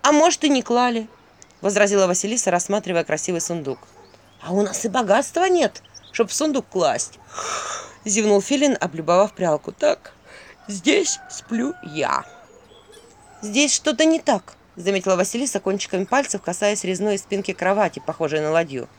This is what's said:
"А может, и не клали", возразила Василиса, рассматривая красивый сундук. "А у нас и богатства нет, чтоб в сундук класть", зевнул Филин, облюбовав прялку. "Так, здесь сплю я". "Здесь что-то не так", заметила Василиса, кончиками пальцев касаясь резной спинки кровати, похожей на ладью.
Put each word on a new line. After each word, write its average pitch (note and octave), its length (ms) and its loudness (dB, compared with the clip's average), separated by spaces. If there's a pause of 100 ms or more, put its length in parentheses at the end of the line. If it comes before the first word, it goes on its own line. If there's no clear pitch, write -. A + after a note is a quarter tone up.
"А C#4 100 4
может, D#4 320 4
и D#4 60 4
не C4 140 2
клали", A#3+ 440 0 (540)
возразила G3+ 460 4
Василиса, G3+ 420 0
рассматривая F3+ 540 0
красивый E3+ 380 -4
сундук. C#3+ 380 -6 (640)
"А D#3+ 100 -8
у G3 100 2
нас G3+ 240 -4
и A3+ 40 0
богатства B3+ 560 2
нет, F4 380 2 (280)
чтоб - 180 -2
в - 40 -8
сундук C#4+ 340 -2
класть", D3 520 -2 (840)
зевнул G#3 360 4
Филин, C#4 380 2
облюбовав E3+ 540 0
прялку. D#3+ 380 -2
"Так, - 420 -2 (540)
здесь C4+ 520 0 (100)
сплю A#3+ 440 -6 (100)
я". C3 420 -4 (1160)
"Здесь A#3 320 0
что-то D4+ 320 0
не D#4+ 140 4
так", - 360 -2 (200)
заметила F#3+ 400 0
Василиса, A3 440 -2
кончиками F#3+ 460 -4
пальцев C4 360 -2
касаясь G#3 420 -2
резной G3 340 -2
спинки G3 360 -6
кровати, F#3+ 520 0
похожей D#3 360 -2
на D3+ 100 -2
ладью. D#3 360 -2 (120)